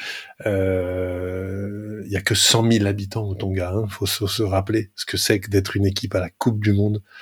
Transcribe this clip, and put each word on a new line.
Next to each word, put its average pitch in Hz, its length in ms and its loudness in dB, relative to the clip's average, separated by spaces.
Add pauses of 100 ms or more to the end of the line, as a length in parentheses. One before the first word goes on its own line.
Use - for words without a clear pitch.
(440)
Euh, 95 1600 -2
il - 80 -8
y 98 60 2
a - 20 -6
que 107 140 0
cent - 280 4
mille 113 240 6
habitants 104 380 -2
au 98 100 -2
Tonga, 95 380 -2
hein, 110 160 -2
faut 101 160 -8
se, 98 220 -2
se 104 160 -2
rappeler 101 520 0
ce - 120 -8
que - 100 -4
c'est 107 240 2
que - 80 -12
d'être 98 260 2
une 101 120 2
équipe 95 280 0
à 98 60 2
la 87 80 -2
Coupe 107 340 0
du 104 120 4
Monde 104 280 2 (200)